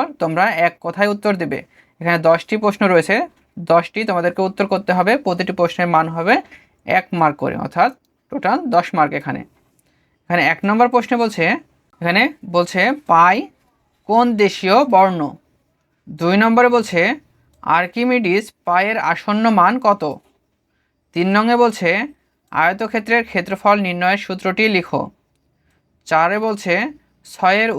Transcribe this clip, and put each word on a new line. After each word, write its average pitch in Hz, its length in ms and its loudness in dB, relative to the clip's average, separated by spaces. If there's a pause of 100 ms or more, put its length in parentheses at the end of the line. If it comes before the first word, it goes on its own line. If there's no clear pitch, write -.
(220)
তোমরা 165 240 0 (220)
এক - 60 -4 (120)
কথায় 185 280 -2
উত্তর 208 180 -2 (100)
দেবে। 135 180 -6 (420)
এখানে 170 160 0 (120)
দশটি 165 340 0
প্রশ্ন 208 180 0 (120)
রয়েছে, 165 220 2 (560)
দশটি 214 280 0 (100)
তোমাদেরকে 180 380 -2
উত্তর 196 260 -4
করতে 190 240 -2
হবে। 185 140 2 (140)
প্রতিটি 180 340 -4
প্রশ্নের 175 360 0
মান 160 100 2 (100)
হবে 180 200 0 (500)
এক 180 200 0 (140)
মার্ক 151 240 2
করে, - 120 -4 (100)
অর্থাৎ 190 260 0 (400)
টোটাল 208 260 -2 (180)
দশ 175 120 0 (100)
মার্ক। 147 220 2
এখানে, 131 220 -8 (800)
এখানে 175 180 -2 (100)
এক 160 160 -4
নম্বর 226 260 4
প্রশ্নে 240 300 0
বলছে, 220 200 -2 (580)
এখানে 170 200 0 (340)
বলছে, 175 260 0 (280)
পাই 175 280 4 (720)
কোন 233 160 2 (160)
দেশীয় 196 360 2 (160)
বর্ণ? 185 280 4 (840)
দুই 165 360 -2
নম্বরে 240 320 4
বলছে, 190 260 0 (640)
আর্কিমিডিস 208 800 -2 (220)
পায়ের 190 300 0 (140)
আসন্ন 208 340 -2 (140)
মান 185 140 4 (120)
কত? 202 180 0 (1080)
তিন 175 220 0
নংয়ে 233 280 2
বলছে, 220 260 0 (640)
আয়তক্ষেত্রের 214 800 0
ক্ষেত্রফল 190 460 0 (100)
নির্ণয়ের 180 400 -2
সূত্রটি 190 380 -2 (120)
লিখো। 151 260 -2 (1080)
চারে 170 380 2
বলছে, 208 280 -2 (600)
ছয়ের 208 460 0